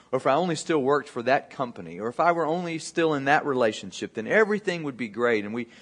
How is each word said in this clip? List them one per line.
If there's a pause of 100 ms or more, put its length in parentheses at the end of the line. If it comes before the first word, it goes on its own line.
(120)
or
if
I
only
still
worked
for
that
company,
or
if
I
were
only
still
in
that
relationship,
then
everything
would
be
great.
And
we, (140)